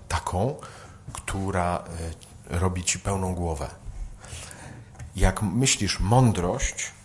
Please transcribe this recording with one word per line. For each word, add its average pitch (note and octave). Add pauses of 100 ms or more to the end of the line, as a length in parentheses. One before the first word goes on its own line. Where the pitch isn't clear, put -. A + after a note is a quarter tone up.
taką, G#2+ (560)
która, F#2+ (680)
e, F2
robi F2+
ci -
pełną F#2+
głowę. D#2+ (1500)
Jak F#2
myślisz G#2
mądrość, G#2 (120)